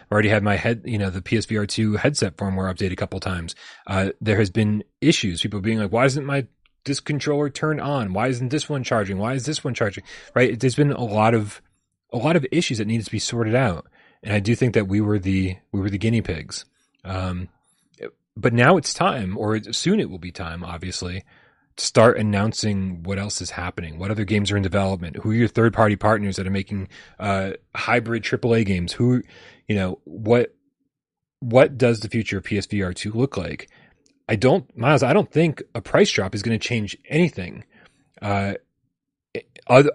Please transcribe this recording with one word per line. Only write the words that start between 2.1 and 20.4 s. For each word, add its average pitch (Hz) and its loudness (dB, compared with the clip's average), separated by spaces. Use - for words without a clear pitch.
firmware 95 -2
update 92 -4
a 92 -6
couple 95 -6
times. 87 -6
Uh, 95 -2
there 104 2
has 107 2
been 107 0
issues. 104 0
People 104 -4
being 110 -2
like, 98 -2
"Why 117 2
isn't 139 0
my 139 -4
disc 139 -6
controller 147 -2
turned 156 -4
on? 123 -2
Why 110 0
isn't 127 -2
this 143 -4
one 139 -2
charging? 101 0
Why 117 -2
is 127 -6
this 151 -6
one 123 -4
charging?" 101 -2
Right? 117 2
There's 123 2
been 143 4
a - -4
lot 107 4
of, 107 -2
a 120 -2
lot - 2
of 139 0
issues 143 0
that 104 -2
needed 113 0
to - -12
be 107 -2
sorted 117 -2
out. 107 0
And 104 -4
I 104 4
do 110 2
think 120 2
that 107 2
we 101 2
were 104 2
the, 95 0
we 98 -2
were 101 -2
the 98 -4
guinea 113 2
pigs. - -8
Um, 92 -6
but 117 2
now 131 6
it's - -4
time, 117 -2
or 110 -2
it, 107 -6
soon 202 2
it 123 -4
will 92 -12
be 87 -12
time, 85 -10